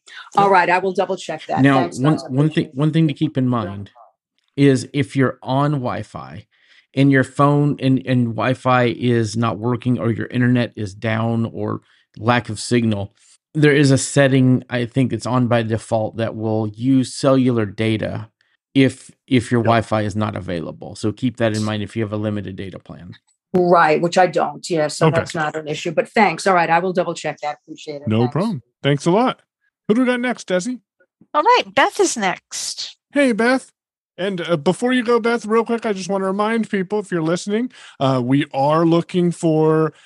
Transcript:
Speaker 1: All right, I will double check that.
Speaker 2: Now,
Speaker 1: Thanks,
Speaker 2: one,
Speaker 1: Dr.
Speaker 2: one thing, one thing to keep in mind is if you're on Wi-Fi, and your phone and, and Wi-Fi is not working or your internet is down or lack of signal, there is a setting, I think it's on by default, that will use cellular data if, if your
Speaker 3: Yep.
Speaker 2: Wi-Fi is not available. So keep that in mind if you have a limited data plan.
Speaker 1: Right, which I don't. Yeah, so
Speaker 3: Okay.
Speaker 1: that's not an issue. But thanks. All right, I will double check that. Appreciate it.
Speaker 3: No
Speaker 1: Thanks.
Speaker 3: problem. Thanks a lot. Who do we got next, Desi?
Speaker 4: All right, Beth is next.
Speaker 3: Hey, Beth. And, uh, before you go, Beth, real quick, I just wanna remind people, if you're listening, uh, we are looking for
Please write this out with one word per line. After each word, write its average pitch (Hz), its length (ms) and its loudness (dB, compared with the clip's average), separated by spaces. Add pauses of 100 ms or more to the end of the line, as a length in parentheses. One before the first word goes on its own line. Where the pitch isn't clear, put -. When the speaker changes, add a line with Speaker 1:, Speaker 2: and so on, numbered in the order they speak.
(380)
Speaker 1:
All 202 140 4
right, 175 180 4
I 180 80 4
will 185 160 -2
double 190 240 -2
check 156 300 -12
that. 147 160 0
Speaker 2:
Now, 139 160 6
Speaker 1:
Thanks, 117 180 -4
Speaker 2:
one, 139 200 2
Speaker 1:
Dr. - 120 -10
Speaker 2:
one 139 220 2
thing, - 240 -2
one 147 180 0
thing 165 140 4
to 143 80 0
keep 151 240 -2
in 127 80 0
mind 101 420 -4 (680)
is 139 380 4
if 143 220 -4
you're 135 260 0
on 139 300 0
Wi-Fi, 98 760 -8 (500)
and 139 160 4
your 135 120 4
phone 143 560 2
and, 131 260 2
and 123 300 0
Wi-Fi 123 500 2
is 117 520 0
not 113 220 -2
working 120 400 -2
or 110 120 0
your 107 160 -4
internet 123 480 0
is 104 200 -8
down 113 500 -2
or 107 360 -6 (360)
lack 120 320 0
of 107 100 -8
signal, 110 540 -2 (400)
there 147 220 4
is 143 160 4
a 135 60 4
setting, 131 720 2
I 123 160 -4
think 117 280 -2
it's 107 120 -6
on 123 220 0
by 117 160 2
default, 110 540 -4
that 113 180 -4
will 110 320 -2
use 120 460 0
cellular 127 520 2
data 104 640 -4 (440)
if, 135 380 2 (160)
if 127 240 0
your 120 100 2
Speaker 3:
Yep. 110 40 0
Speaker 2:
Wi-Fi 110 360 2
is 104 140 -4
not 107 200 -4
available. 85 600 -10
So 107 160 -4
keep 117 260 -6
that 110 180 -2
in 107 80 -2
mind 107 200 -4
if 98 120 -12
you 113 80 -2
have 104 100 -6
a 107 40 -6
limited 104 380 -6
data 98 240 -14
plan. 85 340 -20 (400)
Speaker 1:
Right, 170 480 4
which 170 160 0
I 185 100 6
don't. 147 420 -4
Yeah, 156 200 0
so 160 180 0
Speaker 3:
Okay. 156 80 2
Speaker 1:
that's - 180 -2
not 156 220 -4
an 156 140 -8
issue. 160 220 -6
But 160 180 -2
thanks. 185 360 0
All 190 80 4
right, 170 160 2
I 165 100 4
will 185 120 -2
double 170 220 -2
check 151 280 -8
that. 147 220 -8
Appreciate 151 380 -14
it. - 60 -8
Speaker 3:
No 107 140 2
Speaker 1:
Thanks. 123 120 0
Speaker 3:
problem. 175 300 -2 (200)
Thanks 143 220 2
a 170 60 2
lot. 226 300 0 (460)
Who 208 60 2
do 240 80 2
we 254 60 2
got 247 120 0
next, 240 300 -6
Desi? 190 320 -4 (520)
Speaker 4:
All 294 100 2
right, 466 200 4 (100)
Beth 330 280 0
is 359 160 0
next. - 800 -8 (160)
Speaker 3:
Hey, 277 180 4
Beth. 233 400 0 (460)
And, 185 240 -4
uh, 165 160 0
before 180 340 0
you 254 120 2
go, 233 180 2
Beth, 233 240 -2
real 220 180 2
quick, 226 220 -4
I 220 80 -2
just 190 160 -8
wanna 190 160 -2
remind 208 440 -2
people, 196 300 -2
if 196 120 -10
you're 170 100 -2
listening, 202 500 -2 (280)
uh, 135 240 2
we 139 300 2
are 147 320 2
looking 170 460 2
for 156 600 2 (120)